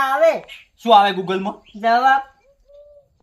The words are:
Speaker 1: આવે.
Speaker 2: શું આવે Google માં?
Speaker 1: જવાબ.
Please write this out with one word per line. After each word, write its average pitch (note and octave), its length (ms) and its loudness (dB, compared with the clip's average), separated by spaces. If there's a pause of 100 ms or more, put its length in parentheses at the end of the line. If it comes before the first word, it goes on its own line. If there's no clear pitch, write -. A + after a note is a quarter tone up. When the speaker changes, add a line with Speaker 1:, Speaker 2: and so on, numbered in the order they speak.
(120)
Speaker 1:
આવે. D#4 220 0 (480)
Speaker 2:
શું A3+ 160 4
આવે G3+ 200 2
Google F#3+ 280 -6
માં? - 120 -12 (220)
Speaker 1:
જવાબ. B3+ 420 0 (1000)